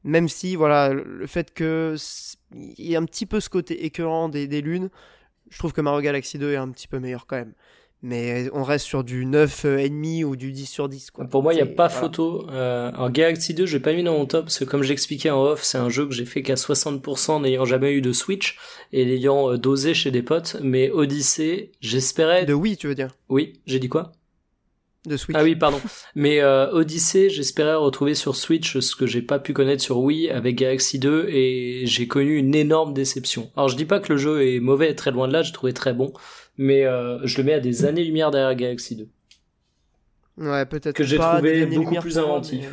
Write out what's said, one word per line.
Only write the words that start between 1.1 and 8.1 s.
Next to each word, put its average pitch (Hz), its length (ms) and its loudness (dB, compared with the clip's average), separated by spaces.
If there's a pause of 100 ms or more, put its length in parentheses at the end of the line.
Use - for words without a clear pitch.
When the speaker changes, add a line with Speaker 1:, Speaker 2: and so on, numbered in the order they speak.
Speaker 1:
fait - 260 -6
que 160 420 -2
s-, - 400 -12 (200)
il - 340 -14
y 165 60 0
a 160 40 2
un 165 60 0
petit - 200 -8
peu 214 140 -2
ce - 100 -4
côté - 360 -4
écœurant 165 440 -2
des, 143 180 -4
des 147 140 -4
lunes, 175 280 -4 (600)
je - 100 -20
trouve 160 140 -4
que - 80 -2
Mario 147 180 0
Galaxy 143 380 -4
deux 143 160 -2
est - 20 0
un 131 140 -6
petit - 180 -16
peu 135 120 -8
meilleur 127 280 -10
quand - 80 -8
même. 117 160 -8 (520)
Mais 120 500 -4